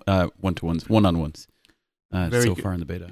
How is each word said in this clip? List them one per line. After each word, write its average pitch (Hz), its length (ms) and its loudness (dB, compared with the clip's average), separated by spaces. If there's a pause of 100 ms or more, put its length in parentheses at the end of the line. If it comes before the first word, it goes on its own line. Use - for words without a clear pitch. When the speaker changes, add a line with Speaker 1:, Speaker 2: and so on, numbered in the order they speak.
Speaker 1:
uh, 92 220 2 (120)
one-to-ones, 82 480 -2
one-on-ones, 85 600 2 (680)
uh, 90 160 -2
Speaker 2:
Very 120 140 2
Speaker 1:
so 110 100 2
Speaker 2:
good. 90 100 -4
Speaker 1:
far 95 100 -4
in 87 60 -4
the 82 60 -6
beta. 87 260 -10